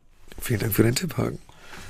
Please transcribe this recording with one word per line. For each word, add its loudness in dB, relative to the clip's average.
Vielen -2
Dank 0
für 6
den 6
Tipp, -2
Hagen. 0